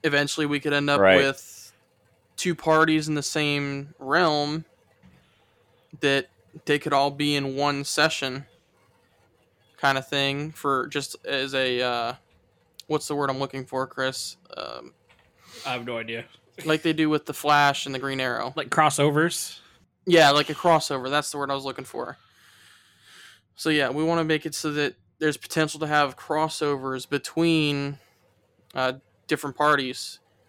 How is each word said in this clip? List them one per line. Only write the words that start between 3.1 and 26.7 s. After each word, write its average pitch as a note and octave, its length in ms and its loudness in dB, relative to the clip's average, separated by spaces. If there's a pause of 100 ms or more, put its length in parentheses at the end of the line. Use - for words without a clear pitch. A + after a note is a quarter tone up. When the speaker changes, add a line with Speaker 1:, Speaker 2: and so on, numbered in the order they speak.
Speaker 1:
the C#3+ 80 -4
same C#3+ 760 -4
realm, D3+ 640 0 (1300)
that C#3 280 0 (380)
they D3 140 2
could D3 140 -4
all C#3+ 180 2
be D3 240 -2
in C#3 200 -4
one C#3+ 280 0
session C#3+ 600 -2 (1300)
kind C3+ 200 0
of C3 100 -6
thing C#3+ 440 -2
for C3+ 360 -2
just C#3+ 280 -8 (100)
as C3+ 300 -4
a, B2+ 260 0
uh, A#2+ 320 -4 (760)
what's D3+ 200 -2
the D3 80 -4
word C#3+ 140 -2
I'm C3 100 -4
looking C3+ 260 -6
for, C3 220 -4
Chris? - 500 -6 (180)
Um, A#1+ 380 -12 (720)
Speaker 3:
I C3 80 -6
have A#2+ 120 -8
no A#2+ 120 -6
idea. A2+ 280 -10 (400)
Speaker 1:
like D#3 180 2
they E3 100 2
do D#3 160 2
with D3+ 160 0
the C#3+ 80 -6
Flash D3 520 4
and C3+ 100 -8
the C3 40 -4
Green C3+ 200 -4
Arrow. B2+ 360 -4
Speaker 3:
Like C#3 140 -6
crossovers? D#3 880 2 (460)
Speaker 1:
Yeah, D#3+ 260 8
like D3 180 4
a D3+ 60 -4
crossover. D3 540 2
That's D3 220 0
the D3 60 -8
word C#3 140 -4
I C#3 40 0
was C3+ 100 -6
looking C3+ 200 -8
for. - 320 -10 (1400)
So, - 140 -4
yeah, D3 200 4
we D3 140 -2
wanna E3 200 2
make D#3 220 0
it D3+ 100 -8
so D3+ 160 -4
that D3 240 -2 (240)
there's D3+ 180 0
potential D3+ 440 -2
to D#3 60 -4
have D3 300 2
crossovers C#3+ 920 -2